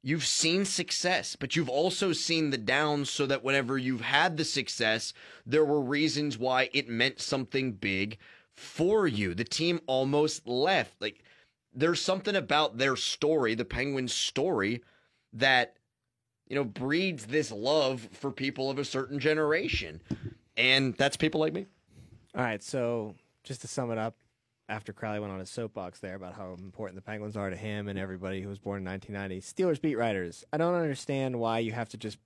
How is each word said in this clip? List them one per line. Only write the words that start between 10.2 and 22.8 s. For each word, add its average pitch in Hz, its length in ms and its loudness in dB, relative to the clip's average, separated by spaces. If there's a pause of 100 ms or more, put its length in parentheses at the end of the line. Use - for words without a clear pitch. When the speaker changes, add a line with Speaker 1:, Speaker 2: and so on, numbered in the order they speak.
Speaker 1:
left. 135 520 2
Like, 104 220 -6 (500)
there's 160 280 2
something 190 340 0
about 147 420 2
their 131 200 2
story, 143 580 2
the 120 80 -2
Penguins' 127 500 -2
story, 120 720 0 (500)
that, 123 440 4 (720)
you 139 80 -2
know, 143 80 2
breeds 139 600 -2
this 143 240 0
love 131 600 2
for 139 200 -6
people 131 380 -4
of 135 100 -2
a 143 40 -2
certain 135 340 -4
generation. 151 840 0 (560)
And 131 400 4
that's 139 180 2
people 156 240 0
like 156 140 2
me. 190 140 -6 (680)
Speaker 2:
All 127 80 0
right, 110 180 -2
so 117 540 -2 (300)